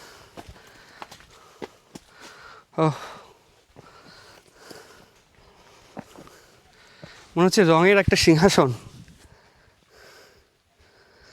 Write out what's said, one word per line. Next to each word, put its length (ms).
ওহ, 160
মনে 80
হচ্ছে 180
রঙের 340
একটা 180
সিংহাসন। 580